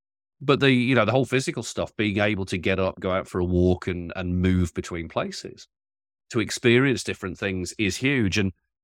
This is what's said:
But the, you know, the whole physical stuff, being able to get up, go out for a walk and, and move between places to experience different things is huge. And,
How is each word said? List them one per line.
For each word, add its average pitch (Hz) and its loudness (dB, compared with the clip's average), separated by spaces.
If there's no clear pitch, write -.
But 135 2
the, 135 6
you 123 2
know, 110 4
the 104 0
whole 131 2
physical 127 -2
stuff, - -8
being 104 -2
able 104 0
to 95 -4
get 95 0
up, 95 -2
go 95 -4
out 92 -2
for 95 -4
a 87 0
walk 90 2
and, 87 -6
and 90 -2
move 90 2
between 85 -8
places - -8
to 117 0
experience 120 2
different 92 -6
things 95 -4
is 98 0
huge. 123 0
And, 98 2